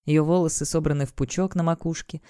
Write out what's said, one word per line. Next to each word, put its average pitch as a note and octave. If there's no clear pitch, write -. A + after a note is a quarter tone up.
Ее D3+
волосы D#3+
собраны D3
в -
пучок F3+
на F3
макушке, E3